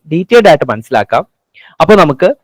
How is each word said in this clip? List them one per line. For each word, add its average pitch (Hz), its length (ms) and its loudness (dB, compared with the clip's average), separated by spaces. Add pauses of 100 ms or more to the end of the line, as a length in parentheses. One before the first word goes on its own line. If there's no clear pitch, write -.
(120)
ഡീറ്റെയിൽഡ് 196 360 0
ആയിട്ട് 151 160 2
മനസ്സിലാക്കാം. 113 640 -4 (540)
അപ്പൊ 175 140 2
നമുക്ക് 175 500 0